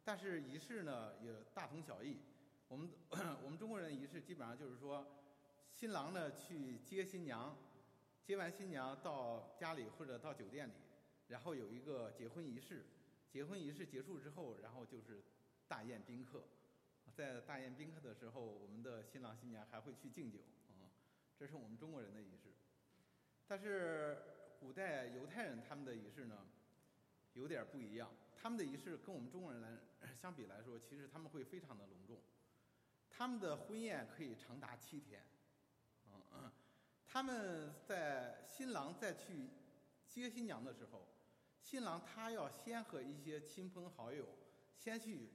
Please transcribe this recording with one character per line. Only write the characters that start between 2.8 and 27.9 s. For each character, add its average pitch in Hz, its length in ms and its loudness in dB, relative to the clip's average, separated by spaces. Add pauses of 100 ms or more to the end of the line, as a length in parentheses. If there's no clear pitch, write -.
<clears throat> 165 340 4
我 180 60 -2
们 165 80 -2
中 220 120 0
国 220 100 2
人 165 100 2
的 147 60 2
仪 135 100 0
式 151 160 -2
基 180 120 -4
本 135 140 -2
上 120 100 -2
就 139 120 -2
是 123 80 -4
说， 143 280 2 (680)
新 226 200 2
郎 160 220 4
呢 160 180 6
去 131 480 0
接 190 260 4
新 185 180 0
娘， 131 320 2 (680)
接 196 120 6
完 175 160 6
新 190 180 -2
娘 135 340 4
到 120 560 4
家 165 140 6
里 120 160 2
或 156 160 -4
者 127 120 0
到 147 160 0
酒 117 160 -4
店 135 180 0
里， 107 60 -4 (540)
然 120 140 -2
后 165 120 2
有 113 180 2
一 120 80 -2
个 127 320 2
结 117 160 -2
婚 165 160 -2
仪 127 160 0
式。 - 260 -4 (440)
结 135 140 0
婚 185 180 0
仪 147 100 2
式 160 140 -2
结 135 160 0
束 165 160 0
之 139 120 -2
后， 147 300 0
然 110 140 -4
后 123 120 -4
就 113 160 -4
是 107 200 -6 (460)
大 123 160 2
宴 113 180 -2
宾 120 240 -4
客。 117 200 -6 (680)
在 135 280 0
大 143 180 -2
宴 131 140 -2
宾 151 200 -2
客 160 80 -8
的 123 120 -4
时 113 180 -6
候， 127 100 -2
我 104 260 -2
们 107 160 -4
的 120 180 0
新 127 200 -6
郎 110 160 -2
新 120 120 -6
娘 110 180 -4
还 110 120 -2
会 131 140 -4
去 - 160 -8
敬 127 200 -2
酒 101 100 -4 (280)
啊， 95 240 -16 (460)
这 143 100 -4
是 147 80 -4
我 131 100 -4
们 110 120 -4
中 156 120 -4
国 147 120 0
人 101 120 -4
的 107 80 -6
仪 95 140 -8
式。 95 160 -14 (960)
但 196 100 4
是 170 600 6 (420)
古 135 140 -4
代 151 340 4
犹 123 180 -2
太 196 200 2
人 120 160 0
他 117 160 -2
们 143 80 -2
的 123 100 2
仪 104 140 -4
式 123 160 -6
呢， 101 200 -6 (840)
有 127 160 0
点 143 240 4
不 143 80 -2
一 107 160 0